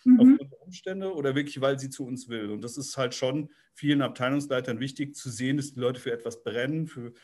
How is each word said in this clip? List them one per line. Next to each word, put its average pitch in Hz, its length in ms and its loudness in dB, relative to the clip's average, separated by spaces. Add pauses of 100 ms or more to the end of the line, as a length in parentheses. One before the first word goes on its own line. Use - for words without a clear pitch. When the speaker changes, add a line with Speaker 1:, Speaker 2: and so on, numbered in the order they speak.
Speaker 1:
Mhm. 254 160 10
Speaker 2:
Aufgrund 269 320 8
der - 80 -20
Umstände 190 520 -8
oder 139 220 -2
wirklich, 143 240 -4
weil 139 180 2
sie 135 120 -8
zu 135 160 -10
uns 123 240 -10
will? 107 200 -6
Und 107 140 -8
das 120 140 -12
ist - 180 -12
halt 127 180 -2
schon 135 360 -4 (240)
vielen 143 280 0
Abteilungsleitern 127 800 -2
wichtig 135 360 -8
zu - 140 -12
sehen, 127 280 -4
dass 139 160 -8
die 123 80 -12
Leute 123 180 -2
für 120 140 -6
etwas 120 280 -10
brennen, 131 460 -4
für 120 260 -14 (100)